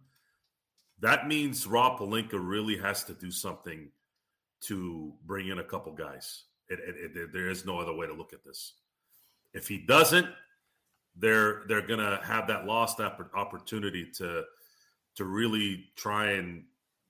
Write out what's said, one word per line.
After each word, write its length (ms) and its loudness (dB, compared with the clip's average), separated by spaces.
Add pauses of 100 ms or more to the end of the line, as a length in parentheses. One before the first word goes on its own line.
(1000)
that 280 4
means 380 0
Rob 320 6
Pelinka 360 -2
really 440 0
has 280 -2
to 100 -12
do 160 -10
something 600 -8 (680)
to 540 -8 (100)
bring 260 -6
in 100 -4
a 40 -6
couple 300 -8
guys. 520 -12 (220)
It, 120 -6
it, 360 -10
it, 160 -8
there 160 -2
is 160 -4
no 140 -4
other 160 -2
way 140 -4
to 60 -8
look 200 -14
at 100 -20
this. 300 -14 (800)
If 140 -10
he 100 -6
doesn't, 480 8 (880)
they're, 520 6
they're 180 2
gonna 380 0
have 240 -2
that 180 0
lost 320 2
oppor-, 380 -4
opportunity 840 -4
to, 280 -4 (720)
to 80 -4
really 720 0
try 360 0
and 320 -4 (460)